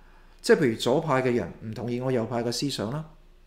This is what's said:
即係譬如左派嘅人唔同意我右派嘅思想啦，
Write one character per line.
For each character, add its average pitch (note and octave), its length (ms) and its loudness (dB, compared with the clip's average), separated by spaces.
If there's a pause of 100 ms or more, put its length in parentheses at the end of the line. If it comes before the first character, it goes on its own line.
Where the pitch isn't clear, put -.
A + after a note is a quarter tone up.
(420)
即 A#3 120 6
係 G3 40 6
譬 C3 140 4
如 A2 40 0
左 B2+ 240 2
派 C#3+ 220 2
嘅 B2 120 2
人 F#2 200 -2 (100)
唔 A2 80 -8
同 A#2 200 -6
意 A#2+ 80 -4
我 C3 120 -2
右 A2+ 140 0
派 A#2+ 180 -2
嘅 A#2+ 80 -2
思 C#3+ 160 -4
想 A2+ 240 -4
啦， D#3 140 -6 (420)